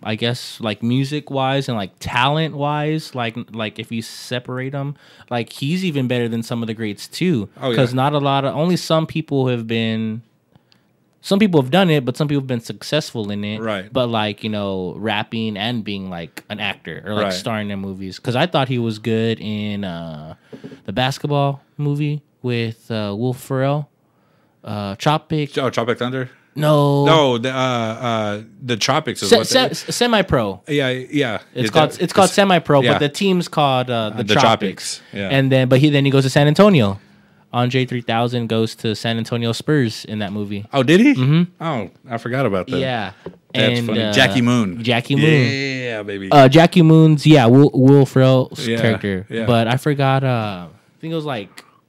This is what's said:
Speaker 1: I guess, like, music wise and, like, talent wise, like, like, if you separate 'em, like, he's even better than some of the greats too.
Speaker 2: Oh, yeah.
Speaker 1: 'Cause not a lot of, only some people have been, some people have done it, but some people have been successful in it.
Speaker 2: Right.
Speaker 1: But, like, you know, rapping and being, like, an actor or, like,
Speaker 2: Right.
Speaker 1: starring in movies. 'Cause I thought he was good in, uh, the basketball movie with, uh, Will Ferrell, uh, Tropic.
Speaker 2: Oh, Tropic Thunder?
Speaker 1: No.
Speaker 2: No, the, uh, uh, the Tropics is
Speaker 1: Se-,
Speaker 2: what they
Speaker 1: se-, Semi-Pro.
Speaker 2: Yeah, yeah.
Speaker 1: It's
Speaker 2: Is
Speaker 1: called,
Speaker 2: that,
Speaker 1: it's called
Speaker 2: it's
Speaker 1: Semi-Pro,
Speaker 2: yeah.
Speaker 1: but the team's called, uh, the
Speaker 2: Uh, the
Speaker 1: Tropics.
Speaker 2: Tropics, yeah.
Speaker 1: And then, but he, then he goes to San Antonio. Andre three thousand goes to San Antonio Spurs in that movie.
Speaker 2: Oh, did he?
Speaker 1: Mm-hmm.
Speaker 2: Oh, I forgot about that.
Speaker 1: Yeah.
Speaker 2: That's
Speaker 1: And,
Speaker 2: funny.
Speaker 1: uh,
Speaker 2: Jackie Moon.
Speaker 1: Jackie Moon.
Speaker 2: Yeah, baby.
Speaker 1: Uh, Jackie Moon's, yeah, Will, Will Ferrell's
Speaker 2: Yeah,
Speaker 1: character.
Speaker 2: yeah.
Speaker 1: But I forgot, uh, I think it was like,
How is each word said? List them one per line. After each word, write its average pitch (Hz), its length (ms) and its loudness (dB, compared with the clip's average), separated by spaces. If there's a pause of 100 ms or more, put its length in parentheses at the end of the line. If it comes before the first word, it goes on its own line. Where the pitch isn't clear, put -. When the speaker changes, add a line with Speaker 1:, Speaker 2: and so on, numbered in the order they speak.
Speaker 1:
I 110 140 -6
guess, 117 460 -6
like, 107 200 -4
music 135 480 -4
wise 135 380 -2
and, 120 100 -4
like, 98 220 -6
talent 143 560 -2
wise, 151 580 -4
like, 117 220 -6 (180)
like, 110 240 -8
if 113 140 -12
you 113 100 -6
separate 127 720 -10
'em, 143 220 -8 (340)
like, 120 220 -6
he's 170 320 -6
even 143 240 -2
better 120 220 -2
than 117 120 -4
some 117 220 -6
of 107 40 -6
the 113 60 -6
greats 107 340 -8
too. 147 420 -2 (120)
Speaker 2:
Oh, 135 80 -4
yeah. 117 60 0
Speaker 1:
'Cause 120 180 2
not 131 200 0
a 147 60 0
lot 139 260 0
of, 131 100 -4
only 165 220 0
some 160 280 0
people 139 440 -2
have 120 180 -4
been, 113 540 -4 (960)
some 196 200 0
people 180 220 4
have 127 100 -4
done 180 180 4
it, 147 160 2
but 123 100 -4
some 147 140 -2
people 147 120 0
have 135 60 -10
been 120 140 -4
successful 113 680 -6
in 101 120 -6
it. 107 160 -6
Speaker 2:
Right. 107 320 -6
Speaker 1:
But, 123 160 0
like, 107 380 -2
you 110 40 -4
know, 98 480 -4
rapping 107 600 -4
and 110 260 -4
being, 98 260 -8
like, 85 400 -12
an 104 120 -10
actor 95 440 -10
or, 107 100 -6
like, 104 100 -2
Speaker 2:
Right. 95 80 -2
Speaker 1:
starring 104 360 -4
in 101 100 -6
movies. 95 380 -10
'Cause 117 180 -6
I 143 100 2
thought 143 240 -2
he 127 100 -2
was 113 200 -4
good 113 420 -2
in, 104 420 -6
uh, 85 520 -12 (500)
the 98 80 -10
basketball 139 680 -2 (160)
movie 147 440 -4 (200)
with, 117 480 -6
uh, 107 280 -4
Will 123 160 -2
Ferrell, 139 560 -4 (760)
uh, 101 320 -8
Tropic. 151 640 -2
Speaker 2:
Oh, 131 120 -2
Tropic 117 300 -2
Thunder? 127 300 -6 (260)
Speaker 1:
No. 143 500 2
Speaker 2:
No, 143 320 4
the, 123 140 -4
uh, - 20 -8
uh, 113 880 -2 (220)
the 120 140 -4
Tropics 135 440 -2
is 104 80 -4
Speaker 1:
Se-, 233 80 8
Speaker 2:
what 180 120 0
they - 240 0
Speaker 1:
se-, - 180 -10
Semi-Pro. 160 760 0
Speaker 2:
Yeah, 139 220 0
yeah. 127 500 -4 (140)
Speaker 1:
It's 127 120 -2
Speaker 2:
Is - 60 -2
Speaker 1:
called, 151 200 2
Speaker 2:
that, - 100 -8
Speaker 1:
it's 175 120 -4
called 190 140 4
Speaker 2:
it's - 80 -2
Speaker 1:
Semi-Pro, 175 460 4
Speaker 2:
yeah. 120 120 2
Speaker 1:
but - 60 0
the 143 100 0
team's 185 380 0
called, 131 440 0
uh, 110 200 -2
the 110 80 -8
Speaker 2:
Uh, 120 40 -2
the 101 100 2
Speaker 1:
Tropics. 143 80 6
Speaker 2:
Tropics, 107 600 0 (120)
yeah. 98 160 -6
Speaker 1:
And 135 220 2
then, 131 160 4
but 127 120 6
he, 151 100 4
then 139 160 2
he 139 60 4
goes 131 120 4
to 131 60 0
San 147 180 4
Antonio. 151 520 4 (540)
Andre 123 320 0
three 123 160 -6
thousand 120 460 -2
goes 113 280 -2
to 113 180 -6
San 117 240 -4
Antonio 117 360 -4
Spurs 131 500 -2
in 107 160 -8
that 101 140 -6
movie. 104 400 -8
Speaker 2:
Oh, - 100 2
did 156 160 4
he? 269 140 6
Speaker 1:
Mm-hmm. 147 300 2 (200)
Speaker 2:
Oh, 127 260 -4 (200)
I 117 80 -6
forgot 127 280 -4
about 98 220 -2
that. 131 100 -4
Speaker 1:
Yeah. 120 340 -4 (420)
Speaker 2:
That's 110 260 2
Speaker 1:
And, 117 80 -4
Speaker 2:
funny. 110 140 0
Speaker 1:
uh, 107 120 -2
Speaker 2:
Jackie 127 280 4
Moon. 113 420 0
Speaker 1:
Jackie 120 320 -2
Moon. 143 80 2 (260)
Speaker 2:
Yeah, 131 540 -6
baby. 101 260 -8
Speaker 1:
Uh, 135 200 8
Jackie 165 320 6
Moon's, 160 440 6
yeah, 151 200 8
Will, 135 280 8
Will 139 320 8
Ferrell's 131 640 2
Speaker 2:
Yeah, 113 140 -2
Speaker 1:
character. 98 480 -2
Speaker 2:
yeah. 113 160 -6
Speaker 1:
But 113 240 2
I 127 80 0
forgot, 135 480 0
uh, 107 420 -4
I - 320 -20
think 160 140 -10
it - 20 -6
was 156 100 -6
like, 110 380 -12 (260)